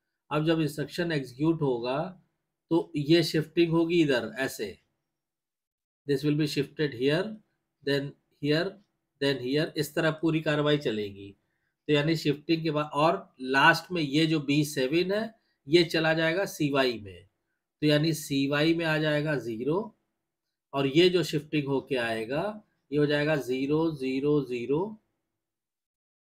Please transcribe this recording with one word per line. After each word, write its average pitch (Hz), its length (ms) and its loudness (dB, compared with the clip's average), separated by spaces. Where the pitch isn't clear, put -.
अब 151 140 0
जब 165 160 2
instruction 156 500 -4
execute 147 500 -2
होगा 127 380 -2
तो 170 260 0
ये 156 260 4
shifting 165 480 0
होगी 165 300 2
इधर 117 380 2
ऐसे, 117 380 -6
this 143 160 -2
will 147 140 2
be 156 100 0
shifted 143 480 -4
here, 143 280 0
then 139 220 0
here, 156 280 0
then 139 180 0
here, 143 280 -2
इस 147 180 -4
तरह 160 160 2
पूरी 156 200 0
कार्रवाई 147 380 2
चलेगी। 104 500 -6
तो 151 60 2
यानी 151 240 2
shifting 160 460 -2
के 160 80 -2
बाद, 151 220 -2
और 170 480 0
last 139 500 4
में 175 100 -2
ये 147 260 2
जो 156 140 0
बी 143 240 2
सेवन 151 460 0
है 220 220 -4
ये 170 180 6
चला 160 280 0
जाएगा 165 340 0
सीवाई 135 520 0
में, 95 280 -18
तो 151 60 2
यानी 151 280 4
सीवाई 143 580 0
में 165 120 -2
आ 156 140 0
जाएगा 151 380 0
ज़ीरो, 120 420 -4
और 139 160 0
ये 170 200 6
जो 175 160 2
shifting 147 420 -2
होके 135 300 -2
आएगा 117 460 -2
ये 143 60 0
हो 147 80 4
जाएगा 147 320 0
ज़ीरो 135 420 -2
ज़ीरो 135 500 0
ज़ीरो, 123 360 -2